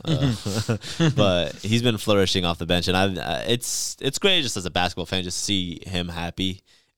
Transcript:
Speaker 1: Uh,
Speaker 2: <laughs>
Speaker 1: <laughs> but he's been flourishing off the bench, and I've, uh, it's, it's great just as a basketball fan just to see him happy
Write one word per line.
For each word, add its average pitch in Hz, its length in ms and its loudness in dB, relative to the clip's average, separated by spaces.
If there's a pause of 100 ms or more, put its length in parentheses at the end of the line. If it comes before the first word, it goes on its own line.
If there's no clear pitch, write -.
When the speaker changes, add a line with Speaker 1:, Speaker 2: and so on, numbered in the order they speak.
Speaker 1:
Uh, 120 1040 0
Speaker 2:
<laughs> - 20 -
Speaker 1:
<laughs> - 40 -8
but 90 460 4
he's 113 200 2
been 117 160 2
flourishing 98 460 4
off 85 140 0
the 87 80 -6
bench, 87 240 2
and 92 80 2
I've, 95 200 2
uh, 69 300 -4
it's, - 540 -2
it's - 180 -2
great 185 220 4
just 113 160 -4
as 90 80 -6
a 87 60 -4
basketball 90 340 0
fan 92 180 -2
just 90 160 -6
to - 60 -4
see 90 400 -2
him 90 240 -4
happy 87 540 -6 (340)